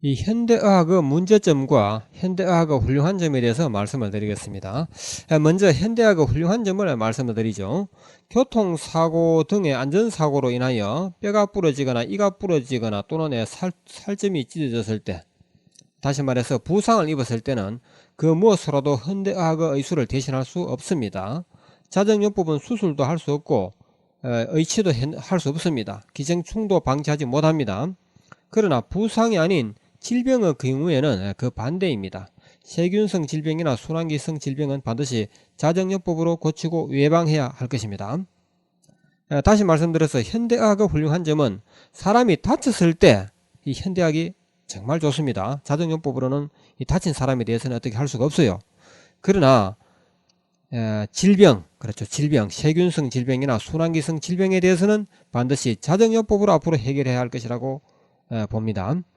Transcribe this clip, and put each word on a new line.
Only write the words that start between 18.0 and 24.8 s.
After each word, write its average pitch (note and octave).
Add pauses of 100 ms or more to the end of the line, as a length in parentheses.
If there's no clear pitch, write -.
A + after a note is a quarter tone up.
그 -
무엇으로도 D#3+
현대의학의 E3
의술을 C#3
대신할 C3
수 -
없습니다. B2+ (460)
자정요법은 G3+
수술도 D#3
할 D#3
수 C#3+
없고, A#2+ (520)
에, A#2+
의치도 E3